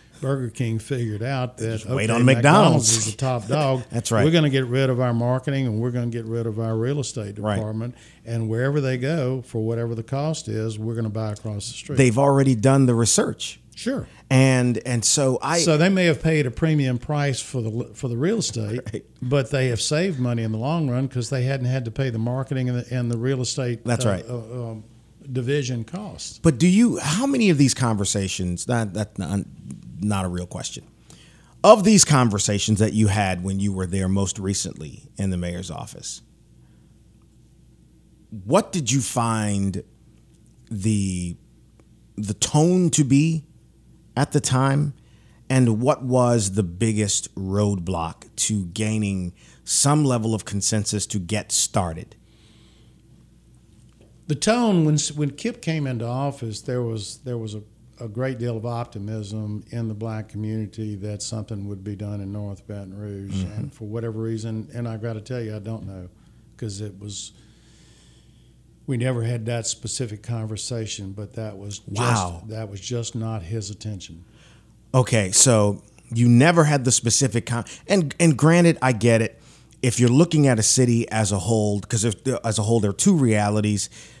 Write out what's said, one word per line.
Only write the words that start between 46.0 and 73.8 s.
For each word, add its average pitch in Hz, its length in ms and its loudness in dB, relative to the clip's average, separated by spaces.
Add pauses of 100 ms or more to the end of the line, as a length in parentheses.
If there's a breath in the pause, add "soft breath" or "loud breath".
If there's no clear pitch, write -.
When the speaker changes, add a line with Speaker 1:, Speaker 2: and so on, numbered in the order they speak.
Speaker 2:
was 120 500 2
the 104 100 0
biggest 104 720 -2
roadblock 95 880 -2 (100)
to 104 320 -2
gaining 98 640 -4 (300 soft breath)
some 147 420 2
level 113 300 0
of 101 100 -6
consensus 104 640 -2
to 107 120 -6
get 90 320 -4
started? - 640 -2 (2000 soft breath)
Speaker 1:
The 151 80 -2
tone 214 500 4
when, 151 120 4 (180)
when 147 160 -2
Kip 226 300 -8
came 160 240 -2
into 120 200 -4
office, 123 560 -6
there 123 200 -4
was, 113 380 -6
there 123 180 -8
was 110 180 -8
a, 107 60 -10 (380)
a 117 80 -12
great 123 320 -6
deal 120 180 -4
of 107 80 -8
optimism 107 1040 -8
in 117 200 -6
the 110 40 -6
black 110 360 -8
community 107 640 -6
that 101 260 -8
something 104 460 -8
would 98 160 -10
be 104 120 -8
done 101 260 -8
in 98 100 -8
North 101 360 -10
Baton 98 300 -12
Rouge. 101 360 -10 (100)
Speaker 2:
Mm-hmm. 95 160 -6
Speaker 1:
And - 140 -8
for 113 120 -14
whatever 113 340 -6
reason, 113 540 -6
and 120 140 -6
I 113 100 -8
gotta 110 240 -6
tell 123 200 -8
you, 107 140 -8
I 107 40 -8
don't 104 260 -8
know, 95 220 -12 (500 soft breath)
'cause 101 220 -8
it 101 200 -10
was, 101 340 -12 (1500 soft breath)
we 135 100 -2
never 123 260 -2
had 117 240 -4
that 117 200 -4
specific 107 560 -8
conversation, 110 880 -8
but 98 220 -12
that 107 240 -10
was 101 220 -12
just, - 200 -16
Speaker 2:
Wow. 95 480 0
Speaker 1:
that 110 220 -10
was 98 100 -14
just 117 360 -8
not 110 280 -6
his 98 260 -8
attention. 92 540 -12 (720 soft breath)